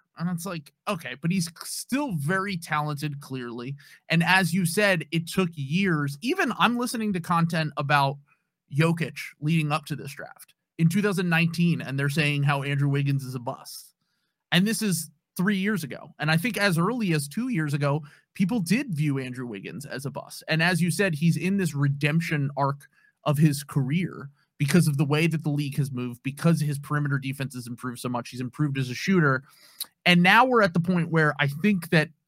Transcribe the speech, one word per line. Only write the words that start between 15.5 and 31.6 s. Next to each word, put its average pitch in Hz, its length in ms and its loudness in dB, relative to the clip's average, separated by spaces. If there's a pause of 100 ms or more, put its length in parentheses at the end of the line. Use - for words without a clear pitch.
years 190 280 -2
ago. - 340 -12
And 151 120 0
I 160 60 4
think 202 220 0
as 202 180 2
early 196 380 2
as 143 120 0
two 226 220 -4
years 156 240 0
ago, 143 300 0 (320)
people 208 260 0
did 220 340 0
view 139 240 0
Andrew 127 280 -6
Wiggins 98 400 -10
as 127 180 -10
a 139 60 -4
bust. - 380 -14
And 160 140 2
as 175 200 4
you 175 80 2
said, 180 240 0
he's 160 240 2
in 196 180 -2
this 170 180 0
redemption 143 840 0
arc 139 300 -2 (360)
of 147 140 2
his 151 240 4
career 143 640 -4 (300)
because 151 280 4
of 139 120 0
the 156 60 4
way 151 220 2
that 160 160 0
the 156 60 -2
league 143 300 -2
has 131 120 0
moved, 123 320 -6
because 151 380 2
his 147 180 -2
perimeter 143 400 -2
defense 135 360 -6
has 120 120 -10
improved 120 340 -10
so 127 100 -4
much. 120 180 -6
He's 127 120 -12
improved 135 360 -2
as 127 140 -2
a 120 40 -6
shooter. 147 500 2 (600)
And 175 180 6
now 208 220 8
we're 247 180 4
at 175 120 2
the 170 60 2
point 170 300 2
where 156 280 4
I 147 80 2
think 165 440 0